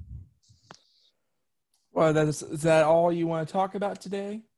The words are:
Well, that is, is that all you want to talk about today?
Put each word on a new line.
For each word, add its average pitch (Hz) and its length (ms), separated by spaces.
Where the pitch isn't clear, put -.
Well, 160 200
that 156 140
is, 151 160
is 151 200
that 160 220
all 170 280
you 170 160
want 160 180
to - 60
talk 190 240
about 190 240
today? 202 420